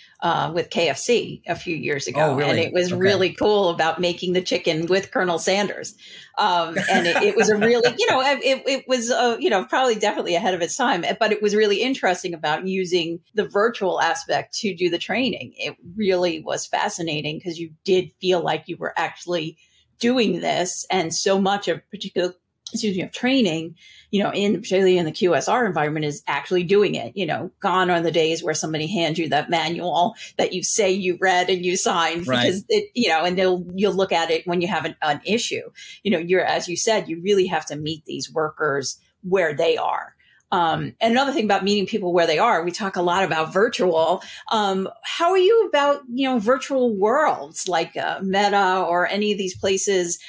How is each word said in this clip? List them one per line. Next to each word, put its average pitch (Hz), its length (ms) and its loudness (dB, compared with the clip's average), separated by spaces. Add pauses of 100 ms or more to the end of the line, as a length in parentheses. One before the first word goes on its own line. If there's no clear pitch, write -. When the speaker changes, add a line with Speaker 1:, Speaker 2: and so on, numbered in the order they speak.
(220)
Speaker 1:
uh, 151 320 0
with 170 160 -2
K 170 200 0
F 131 80 -2
C 180 500 -2
a 175 80 -4
few 175 200 -6
years 139 320 -4
ago. 147 240 0
Speaker 2:
Oh, 131 40 0
really? 143 140 0
Speaker 1:
And - 100 0
it 165 140 -2
was 180 180 0
Speaker 2:
Okay. 180 80 -2
Speaker 1:
really 185 340 2
cool 202 360 2
about 160 320 0
making 180 320 -2
the 180 80 2
chicken 170 460 -2
with 190 240 0
Colonel 180 280 0
Sanders. 196 560 -2 (420)
Um, 175 400 0 (120)
and 185 160 4
it, 170 180 2
it 202 120 4
was 214 140 4
a 214 60 4
really, 240 400 4
Speaker 2:
<laughs> - 20 -14
Speaker 1:
you 427 120 2
know, 269 120 2
it, 269 440 0
it 269 220 -2
was, 240 240 0
uh, 240 280 2
you 330 100 0
know, 202 160 0
probably 262 300 2
definitely 208 400 -2
ahead 208 180 0
of 170 80 -2
its - 140 -4
time, 240 300 0 (140)
but 214 120 2
it 208 100 -2
was 208 140 2
really 208 260 4
interesting 196 520 -2
about 160 340 -2
using 175 520 -2 (140)
the 196 140 -2
virtual 202 540 0
aspect 151 580 -2
to 196 140 -2
do 175 160 0
the 170 80 -2
training. 208 600 -4
It 123 180 -8 (200)
really 180 460 0
was - 240 -4
fascinating 160 720 -4
'cause 165 180 -8
you 165 140 -12 (120)
did 180 360 0
feel 180 220 2
like 160 260 -4
you 165 100 -10
were 165 200 -8
actually 165 600 -6 (420)
doing 233 400 2
this. 165 500 -2
And 165 240 -2
so 196 260 2
much 196 280 0
of 160 220 -4
particular, 180 440 -4 (400)
excuse 214 240 -2
me, 247 60 -2
of - 80 -12
training, 170 640 0 (360)
you 202 100 2
know, - 120 0
in, 202 220 0
particularly 185 420 4
in 175 80 2
the 151 60 -4
Q 170 240 2
S 135 120 0
R 233 180 2
environment 156 380 0
is 151 240 -4
actually 160 360 -2
doing 196 320 4
it. 120 200 -8
You 190 100 -4
know, 147 260 -6 (100)
gone 185 280 2
are 170 120 2
the 165 100 0
days 160 320 0
where 156 120 -2
somebody 156 320 -4
hands 170 320 -2
you 160 100 -2
that 143 200 0
manual 170 640 -2 (220)
that 175 140 0
you 175 120 -6
say 190 280 2
you 185 300 -2
read 180 280 2
and 180 140 0
you 180 140 0
signed 170 500 -2
Speaker 2:
Right. 123 200 0
Speaker 1:
because 190 200 -2
it, 202 280 0
you 240 120 2
know, 160 160 2
and 180 140 0
they'll, 185 280 0 (100)
you'll 190 180 0
look 190 180 0
at 165 200 0
it 160 160 -2
when 180 140 0
you 175 60 0
have 165 160 -2
an, 156 180 -6
an 147 240 -2
issue. - 440 -2 (340)
You - 80 0
know, 165 60 2
you're, 170 260 2
as 156 240 -2
you 175 80 -6
said, 214 320 0
you 165 140 -8
really 190 240 2
have 165 220 -2
to 143 80 -8
meet 151 300 -8
these 139 280 -10
workers 151 680 -4 (220)
where 175 320 0
they 165 240 0
are. - 380 -4 (360)
Um, 156 480 0
and 226 120 2
another 269 220 2
thing 240 120 0
about 196 180 2
meeting 202 220 2
people 190 280 -2
where 170 140 4
they 156 120 2
are, 202 240 2
we 175 80 -4
talk 190 240 -6
a 185 60 0
lot 175 220 2
about 160 300 -2
virtual. 180 720 2 (280)
Um, 196 380 0 (140)
how 339 280 0
are 381 60 4
you 392 300 6
about, 285 340 2 (100)
you 262 160 0
know, 254 120 2
virtual 247 560 2
worlds 196 720 0
like, 170 280 -2
uh, 156 280 -4
Meta 190 640 2
or 175 200 2
any 208 240 0
of 190 60 -2
these 185 200 -6
places? 196 720 0